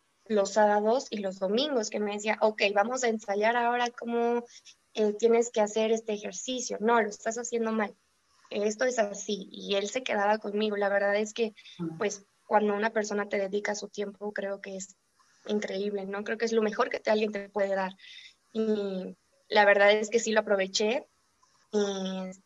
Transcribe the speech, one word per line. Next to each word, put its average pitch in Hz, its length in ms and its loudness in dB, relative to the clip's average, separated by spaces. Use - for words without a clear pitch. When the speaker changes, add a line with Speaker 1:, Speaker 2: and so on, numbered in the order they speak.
Speaker 1:
los 196 260 0
sábados 214 580 4
y 214 80 -6
los 196 200 -6
domingos, 226 520 0
que 214 100 -4
me 208 120 -2
decía, 208 280 -2
"Ok, 220 220 2
vamos 240 300 0
a 240 40 2
ensayar 220 480 0
ahora 240 340 2
cómo, 233 540 -2
eh, 214 240 2
tienes 233 320 4
que 220 100 0
hacer 220 320 2
este 220 220 -2
ejercicio. 208 640 -8
No, 226 220 4
lo 208 60 0
estás 220 280 -6
haciendo 233 360 -2
mal. 214 240 -2
Esto 214 340 -2
es 254 140 0
así". 202 520 -4
Y 196 260 -4
él 202 120 -2
se 262 140 -6
quedaba 214 360 2
conmigo. 208 380 -2
La 202 120 2
verdad 202 280 2
es 214 180 -2
que, 226 200 -2
Speaker 2:
Ajá. 165 200 -6
Speaker 1:
pues, 202 280 -4
cuando 208 280 4
una 214 160 0
persona 208 380 -2
te 208 100 -2
dedica 202 360 -2
su 202 140 -10
tiempo, 208 440 -8
creo 196 280 -6
que 196 160 -10
es 190 200 -14
increíble, 202 600 -4
¿no? 202 180 -6
Creo 220 140 -4
que 233 80 -2
es 226 60 0
lo 226 100 2
mejor 214 280 0
que - 100 -6
te, - 100 -2
alguien 214 220 2
te 202 160 -8
puede 196 260 -2
dar. 190 180 -2
Y 202 640 -2
la 214 160 6
verdad 202 280 8
es 214 180 2
que 226 100 2
sí 220 120 -2
lo 214 80 4
aproveché. 214 680 0
Y, 190 580 -2